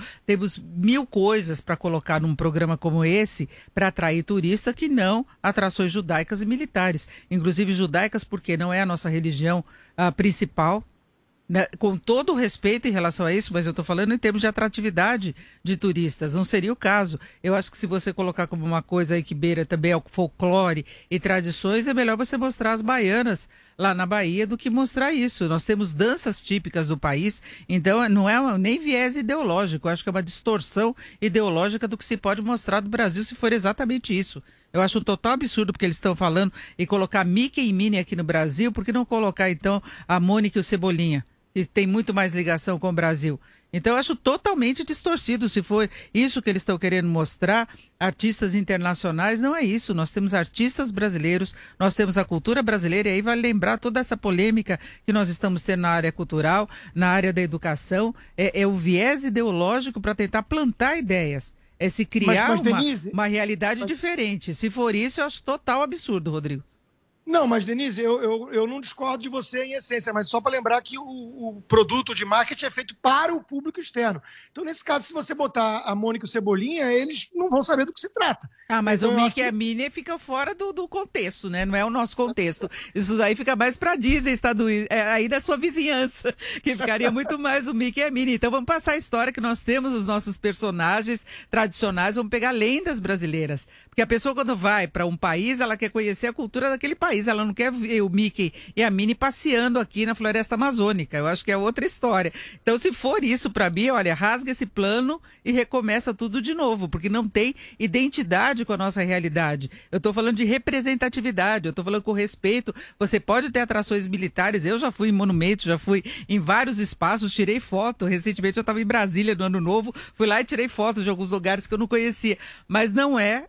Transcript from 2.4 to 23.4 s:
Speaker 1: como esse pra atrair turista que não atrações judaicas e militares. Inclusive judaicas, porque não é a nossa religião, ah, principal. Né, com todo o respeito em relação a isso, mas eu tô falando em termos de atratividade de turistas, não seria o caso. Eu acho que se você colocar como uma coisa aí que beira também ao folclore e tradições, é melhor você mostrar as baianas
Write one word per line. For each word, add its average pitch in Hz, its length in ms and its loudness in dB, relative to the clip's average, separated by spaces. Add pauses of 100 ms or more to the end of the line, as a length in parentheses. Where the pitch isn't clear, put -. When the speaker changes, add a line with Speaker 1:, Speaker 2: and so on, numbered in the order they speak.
Speaker 1:
como 160 280 2
esse 185 420 0 (260)
pra 190 140 2
atrair 165 360 0
turista 202 500 0
que 320 160 -2
não 226 360 2 (160)
atrações 190 480 0
judaicas 170 520 -2
e 214 40 -4
militares. 202 600 0 (240)
Inclusive 185 400 2
judaicas, 185 540 0
porque 175 320 -4
não 175 160 -2
é 190 80 2
a 196 40 0
nossa 175 220 -2
religião, 160 560 0 (320)
ah, 175 160 2
principal. 190 720 0 (680)
Né, 185 140 2 (140)
com 196 180 2
todo 262 340 2
o 311 40 2
respeito 240 520 0
em 233 40 2
relação 175 340 0
a 165 80 2
isso, 208 180 -2
mas 170 140 0
eu 165 80 -2
tô 170 100 -4
falando 190 300 0
em 240 60 0
termos 214 200 2
de 208 60 2
atratividade 208 880 0 (280)
de 185 120 0
turistas, 160 600 -2
não 185 80 2
seria 196 280 0
o 247 40 -4
caso. 190 440 0 (220)
Eu 185 140 0
acho 196 160 -2
que - 80 -16
se 208 80 -4
você 185 260 -2
colocar 180 320 -2
como 165 180 -6
uma 165 200 0
coisa 175 320 0
aí 170 80 0
que - 100 -8
beira 160 320 0
também 170 260 0
ao 165 200 2
folclore 180 760 0 (240)
e 180 100 0
tradições, 190 680 0
é 285 80 0
melhor 233 200 2
você 254 220 -2
mostrar 233 360 0
as 220 100 -2
baianas 226 680 0 (300)